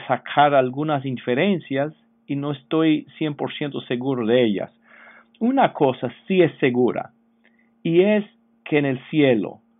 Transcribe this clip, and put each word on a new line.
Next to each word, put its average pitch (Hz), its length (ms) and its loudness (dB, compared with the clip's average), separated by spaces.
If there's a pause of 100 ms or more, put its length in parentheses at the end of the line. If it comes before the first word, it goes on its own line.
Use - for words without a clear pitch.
sacar 143 480 0
algunas 135 500 -2
inferencias 139 880 -2 (320)
y 147 100 -6
no 143 160 -6
estoy 160 540 0 (120)
cien 151 180 -6
por 139 180 -8
ciento 139 280 -8
seguro 123 440 -4
de 123 180 4
ellas. 101 280 -2 (680)
Una 247 340 0
cosa 131 400 -2 (140)
sí 185 140 2
es 151 180 2
segura, 123 520 0 (720)
y 165 180 2
es 208 220 4 (400)
que 156 140 -2
en 147 80 2
el 135 140 -2 (100)
cielo 131 500 2 (200)